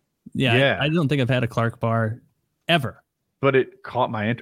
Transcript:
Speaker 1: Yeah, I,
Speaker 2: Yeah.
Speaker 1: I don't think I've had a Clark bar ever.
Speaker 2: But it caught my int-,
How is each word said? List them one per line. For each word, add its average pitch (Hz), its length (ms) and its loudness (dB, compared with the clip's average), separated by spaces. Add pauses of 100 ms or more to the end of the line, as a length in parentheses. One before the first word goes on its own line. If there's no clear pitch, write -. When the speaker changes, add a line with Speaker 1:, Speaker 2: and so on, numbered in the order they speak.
(340)
Speaker 1:
Yeah, 127 200 0
I, 117 40 4
Speaker 2:
Yeah. 131 240 2
Speaker 1:
I 143 80 -2
don't 160 180 0
think 143 140 0
I've 117 80 0
had 127 140 0
a 117 40 -2
Clark 117 320 -4
bar 113 400 -2 (480)
ever. 139 360 -2 (380)
Speaker 2:
But 135 140 4
it - 280 0
caught - 280 -2
my 107 140 -4
int-, 120 160 -2